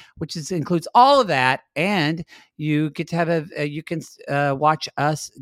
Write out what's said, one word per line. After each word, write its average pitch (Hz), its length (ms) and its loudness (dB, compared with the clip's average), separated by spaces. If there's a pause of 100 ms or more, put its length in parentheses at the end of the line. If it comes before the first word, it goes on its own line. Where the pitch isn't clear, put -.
(160)
which - 180 -10
is, 156 160 -10
includes 170 440 -2
all 269 260 8
of 226 60 2
that. 131 380 2 (120)
And 165 480 0 (320)
you 151 340 0
get 160 180 -8
to 170 80 -4
have 170 120 0
a, 160 180 -2 (120)
a, 151 80 -4
you 147 160 -8
can, 160 180 -8 (260)
uh, 143 320 0
watch - 380 0
us 147 320 -2 (140)